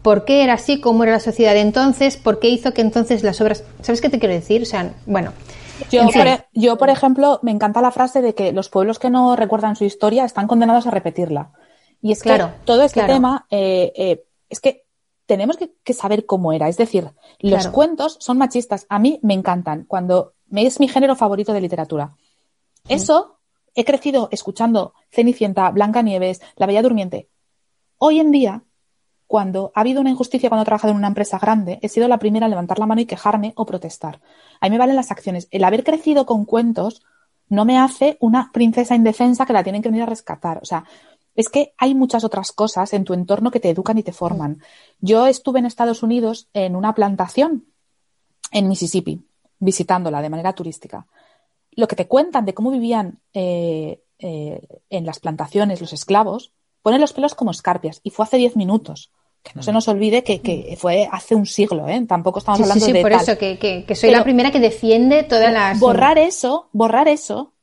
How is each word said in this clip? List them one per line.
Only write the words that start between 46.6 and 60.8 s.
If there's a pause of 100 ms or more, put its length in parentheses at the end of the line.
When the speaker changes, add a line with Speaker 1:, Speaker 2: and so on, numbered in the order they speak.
Speaker 2:
una
plantación (880)
en
Mississippi, (380)
visitándola
de
manera
turística. (680)
Lo
que
te
cuentan
de
cómo
vivían, (140)
eh, (180)
eh, (280)
en
las
plantaciones
los
esclavos, (300)
ponen
los
pelos
como
escarpias,
y
fue
hace
diez
minutos. (320)
Que
no
se
nos
olvide
que,
que
fue